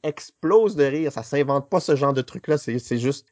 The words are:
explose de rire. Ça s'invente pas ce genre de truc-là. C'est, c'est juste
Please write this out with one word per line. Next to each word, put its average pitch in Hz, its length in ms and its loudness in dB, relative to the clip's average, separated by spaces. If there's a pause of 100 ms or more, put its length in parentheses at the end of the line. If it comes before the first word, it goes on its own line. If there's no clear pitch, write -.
explose 196 720 0
de 147 80 4
rire. 143 280 0
Ça 117 120 -10
s'invente 139 460 -2
pas 185 100 2
ce 156 160 2
genre 139 180 2
de 131 80 0
truc-là. 151 360 -4
C'est, 123 220 -4
c'est 123 180 -4
juste 131 340 -4